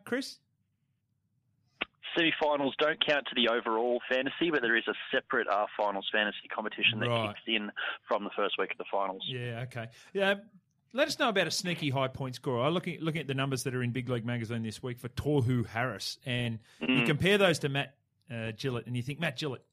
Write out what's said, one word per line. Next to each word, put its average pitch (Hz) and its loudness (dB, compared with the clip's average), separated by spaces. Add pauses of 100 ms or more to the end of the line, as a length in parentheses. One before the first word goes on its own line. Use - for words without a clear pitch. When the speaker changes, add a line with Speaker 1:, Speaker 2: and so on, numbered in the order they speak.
Speaker 1:
Chris? - -4 (1800)
Speaker 2:
Semi-finals 147 2
don't 156 2
count 143 4
to - -6
the 117 4
overall 120 2
fantasy, 135 0
but 147 2
there 113 4
is 110 0
a 107 2 (180)
separate, 127 0
uh, 104 2 (100)
finals 98 0
fantasy 107 0
competition 110 -2
that 120 0
Speaker 1:
Right. 113 0
Speaker 2:
kicks - -18
in 107 0 (360)
from 104 0
the 95 -6
first 101 -2
week 95 -2
of - -10
the - -10
finals. 98 -2
Speaker 1:
Yeah, 120 -6
okay. 123 -8 (260)
Yeah, 196 2 (580)
let 285 2
us - -4
know 285 4
about 196 2
a 156 -2
sneaky 165 -2
high 135 2
point 127 -6
scorer. 120 0
I'm 151 2
looking, 175 -4
looking 160 -2
at 139 -6
the 135 -2
numbers 135 0
that 127 -2
are 127 0
in 120 2
Big 123 -2
League 123 0
Magazine 117 -2
this 110 -6
week 120 -6
for 120 -8
Tohu 127 2
Harris, 113 -4
and 120 -2 (200)
you - -6
Speaker 2:
Mm. - 4
Speaker 1:
compare 170 4
those 190 6
to 147 0
Matt, 139 -2 (340)
uh, 113 -4
Gillett, 120 -4
and 123 -4
you 120 0
think, 135 -8
"Matt 151 -4
Gillett, 143 -6